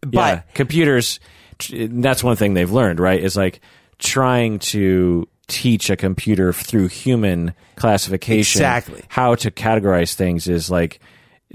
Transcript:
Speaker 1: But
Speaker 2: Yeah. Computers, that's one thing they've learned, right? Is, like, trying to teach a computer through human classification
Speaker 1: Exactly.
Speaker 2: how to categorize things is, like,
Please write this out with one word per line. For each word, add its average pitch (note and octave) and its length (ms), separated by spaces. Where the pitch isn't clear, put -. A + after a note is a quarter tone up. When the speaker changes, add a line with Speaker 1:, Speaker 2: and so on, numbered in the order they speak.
Speaker 1:
But B2+ 120
Speaker 2:
Yeah. D3+ 280
Computers, C#3+ 640
that's A#2+ 520
one B2 120
thing G2+ 180
they've F2+ 180
learned, G2+ 280
right? F#2 200
Is, F#2 160
like, F#2+ 260
trying B2 640
to F#2 680
teach - 420
a G2 60
computer F#2+ 580
through G2 340
human F#2 680
classification G#2 840
Speaker 1:
Exactly. A#2+ 460
Speaker 2:
how B2 260
to A2+ 160
categorize G2 640
things F2 340
is, E2+ 220
like, E2+ 300